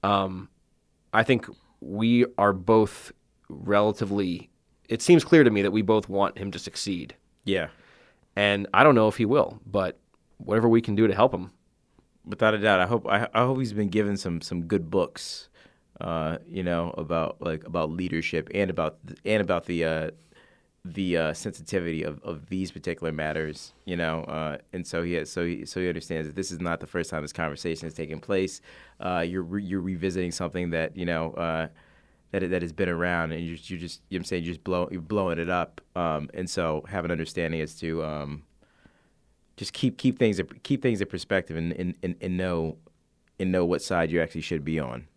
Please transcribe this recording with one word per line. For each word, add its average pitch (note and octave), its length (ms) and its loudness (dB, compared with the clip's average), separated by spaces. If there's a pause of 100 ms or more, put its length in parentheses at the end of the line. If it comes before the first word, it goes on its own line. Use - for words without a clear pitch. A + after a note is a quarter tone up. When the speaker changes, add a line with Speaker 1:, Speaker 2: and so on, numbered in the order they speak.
Speaker 1:
Um, F#2+ 460 0 (640)
I A2+ 100 6
think B2 240 2 (340)
we A2+ 440 4 (120)
are G2+ 160 6
both G#2 580 2 (380)
relatively, G2+ 1000 0 (380)
it A2+ 140 -2
seems E3+ 220 10
clear D#3+ 200 10
to A#2+ 60 10
me G#2 140 4
that G2 80 4
we G#2+ 100 2
both G#2 280 4
want G2 280 2
him G2 140 -6
to F2+ 80 -8
succeed. F2+ 560 -6 (280)
Speaker 2:
Yeah. F2+ 240 0 (680)
Speaker 1:
And G2+ 380 2
I G#2 100 8
don't C#3+ 120 10
know A2 120 6
if G#2 100 0
he A2+ 80 2
will, A2 400 2
but F#2+ 320 -2 (400)
whatever A2+ 320 2
we A2+ 120 8
can G#2+ 140 -2
do A2 120 6
to F#2 80 4
help A#2 180 6
him. F2+ 180 -6 (760)
Speaker 2:
Without A2 280 2
a G#2+ 40 0
doubt. G2+ 220 4
I F2+ 60 4
hope, A2 220 0
I, G#2+ 260 2
I A2 120 4
hope C3 120 0
he's A#2+ 160 -2
been G#2 160 0
given G2+ 280 2
some, E2+ 240 -4
some F2 220 -6
good E2+ 260 0
books, - 600 -4 (520)
uh, D#2+ 360 -2 (100)
you F2+ 160 -6
know, E2+ 340 -2
about, E2 440 -2
like, D#2+ 240 -4
about E2 240 -2
leadership E2 640 -4
and G2 160 0
about E2 280 -2 (100)
th-, - 180 -16
and G#2 160 2
about F2 240 0
the, E2 200 0
uh, D#2+ 260 -2 (720)
the, F2+ 340 -2
uh, D#2+ 160 2
sensitivity E2+ 680 -4
of, D2+ 200 -8
of D#2 260 -10
these F#2 200 -4
particular E2 440 -6
matters, D#2 580 -6 (140)
you F2+ 100 -4
know, E2 300 -2
uh, D#2 320 -6 (160)
and F2+ 120 -8
so E2+ 180 -4
he F2 100 -2
has, D2+ 160 -2
so E2+ 160 -4
he, E2+ 200 -4
so - 140 -8
he F2+ 80 0
understands E2 400 -4
that D2+ 80 -10
this F#2+ 160 -4
is E2 80 -8
not E2+ 220 -2
the D#2 60 -14
first E2+ 220 -4
time D#2 140 -4
this D2 100 -10
conversation E2 520 -6
has D#2 80 -10
taken D#2+ 260 -8
place. F#2+ 400 -2 (400)
Uh, F2+ 280 -2
you're F2+ 140 -4
re-, F#2 220 -4
you're F#2+ 180 -4
revisiting F2+ 500 -2
something F2+ 400 -4
that, D#2+ 260 -2
you F2+ 80 -4
know, E2 260 -2
uh, D#2+ 360 -2 (640)
that, F#2 180 -2
that F2+ 120 0
has E2+ 120 -6
been F2+ 160 -2
around, E2+ 420 -2
and E2 140 -6
you're, E2 180 -8
you're F2+ 160 -10
just, E2+ 300 -12
you F#2 80 -6
know - 20 -2
what - 20 -6
I'm - 40 -10
saying, F2+ 180 -4
you're E2+ 100 -6
just E2 120 -12
blow-, F2+ 260 -2
you're F2+ 100 -8
blowing F2+ 380 -2
it E2+ 100 -4
up, F2+ 300 -2 (160)
um, D#2 380 -2
and F2+ 160 -8
so D#2+ 400 -2
have F#2 160 -4
an E2+ 60 -2
understanding E2 500 -4
as D#2 180 -8
to, D#2+ 240 -4
um, D2 400 -8 (1120)
just - 160 -10
keep, - 240 0
keep - 220 0
things, G#2+ 200 4 (220)
keep C3+ 220 -2
things A2+ 180 2
in F#2+ 60 -2
perspective, F2 500 -4
and, E2 160 -2
and, F2+ 300 -4
and, F2 180 -4
and F#2 160 -4
know, E2+ 400 -2 (600)
and F#2 120 0
know F2+ 140 4
what E2+ 160 0
side E2 300 0
you E2+ 100 2
actually E2 200 -4
should D#2 220 -4
be D#2+ 160 -2
on. B1 380 -8